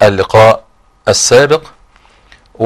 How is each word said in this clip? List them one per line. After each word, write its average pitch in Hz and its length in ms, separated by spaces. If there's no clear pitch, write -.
اللقاء 107 640
السابق، 139 540